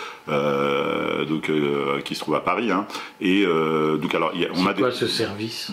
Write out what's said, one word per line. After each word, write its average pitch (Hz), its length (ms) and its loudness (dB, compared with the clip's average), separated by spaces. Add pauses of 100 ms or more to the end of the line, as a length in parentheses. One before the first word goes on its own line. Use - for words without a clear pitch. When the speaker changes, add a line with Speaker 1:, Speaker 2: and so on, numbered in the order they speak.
(300)
Speaker 1:
euh, 73 960 0
donc, 78 240 -2
euh, 71 520 2
qui - 140 -6
se - 60 -8
trouve 76 140 -2
à 71 40 2
Paris, 95 320 0
hein. 98 140 0 (340)
Et, 95 260 4
euh, 80 520 2
donc 78 180 -2
alors, 82 180 2
il 87 80 -2
y 82 40 0
a, - 80 -2
on 90 100 2
Speaker 2:
C'est 95 60 4
Speaker 1:
a 101 40 0
Speaker 2:
quoi 127 160 2
Speaker 1:
des 123 60 -4
Speaker 2:
ce 117 120 -2
service ? 107 640 -4